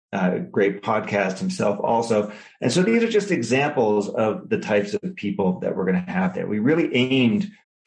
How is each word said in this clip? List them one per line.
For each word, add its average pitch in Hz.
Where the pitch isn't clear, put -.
a 92
great 98
podcast 101
himself 101
also. 117
And 120
so 180
these 226
are 226
just 208
examples 120
of 107
the 104
types 107
of -
people 95
that 92
we're 95
gonna 90
have 92
there. 92
We 104
really 151
aimed 123